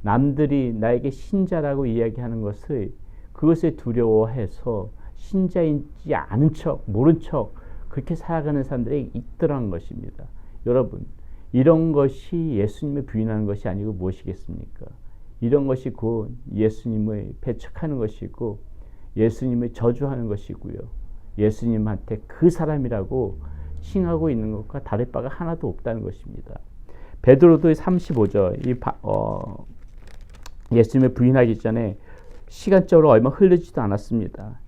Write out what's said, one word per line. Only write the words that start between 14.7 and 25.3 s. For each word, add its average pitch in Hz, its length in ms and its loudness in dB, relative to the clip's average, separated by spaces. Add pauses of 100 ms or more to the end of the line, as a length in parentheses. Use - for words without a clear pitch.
이런 135 260 2
것이 131 240 -2
곧 113 440 -4 (200)
예수님을 107 840 -2
배척하는 131 580 -6
것이고 110 640 -6 (560)
예수님을 120 560 0
저주하는 120 560 -2
것이고요. - 480 -8 (600)
예수님한테 107 920 0
그 - 220 4
사람이라고 127 920 -2 (420)
칭하고 170 500 0
있는 110 220 -2
것과 107 300 -8
다를 117 280 -2
바가 123 180 -4
하나도 165 400 -4